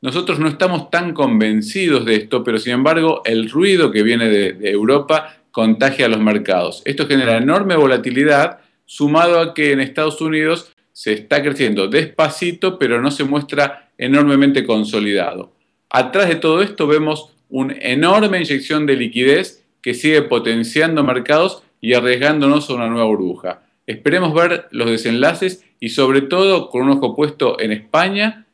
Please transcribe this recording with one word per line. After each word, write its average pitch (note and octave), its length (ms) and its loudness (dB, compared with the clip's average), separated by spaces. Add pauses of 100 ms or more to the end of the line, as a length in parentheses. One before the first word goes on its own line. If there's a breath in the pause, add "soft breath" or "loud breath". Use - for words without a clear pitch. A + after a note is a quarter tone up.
Nosotros D#3 360 -4
no D#3 100 0
estamos E3 440 -2
tan F3 220 -2
convencidos A2+ 920 0
de A2+ 100 2
esto, G#2+ 280 -2
pero A2+ 160 0
sin B2 140 -4
embargo D#3+ 520 2
el A2 240 -2
ruido E3 400 2
que G#2+ 140 2
viene A#2 260 2
de, G2+ 240 2
de G2+ 160 -6
Europa C#3 680 0 (120)
contagia A#2 560 0
a A#2 40 2
los G#2+ 100 0
mercados. F#2+ 680 -2
Esto C#3 220 -4
genera B2+ 300 2
enorme F3 380 0
volatilidad, C#3 840 2 (260 soft breath)
sumado E3 540 2
a E3 160 -4
que D3 160 0
en C#3 80 0
Estados D3+ 420 -4
Unidos D#3 500 -4 (200)
se - 220 -6
está C#3 280 -2
creciendo A#2+ 460 -2
despacito, E3 880 -2
pero A#2+ 240 0
no C3+ 80 0
se C#3+ 140 -6
muestra C#3+ 760 -4
enormemente C#3 680 2
consolidado. G#2 880 -2 (360)
Atrás B2+ 380 0
de E3 80 0
todo E3 260 0
esto G3+ 240 -2
vemos D3+ 460 0 (180)
una C3 300 -4
enorme F3+ 600 2
inyección D3+ 460 -2
de C#3 120 2
liquidez B2+ 680 0 (160)
que A#2+ 140 -4
sigue D3+ 260 2
potenciando C3 840 0
mercados D3 600 0 (180)
y A#2 120 0
arriesgándonos C#3 760 2
a C3+ 60 -4
una A#2 140 -4
nueva A#2 160 0
burbuja. F#2 560 -4 (260)
Esperemos D#3 460 -2
ver E3+ 380 0
los A#2 180 -2
desenlaces B2+ 760 -2 (160 soft breath)
y A#2 100 -8
sobre C3+ 320 2
todo F3 480 0
con B2 140 -2
un C#3 140 2
ojo B2+ 180 -2
puesto D3 440 -2
en G#2+ 120 -2
España F#3+ 840 -2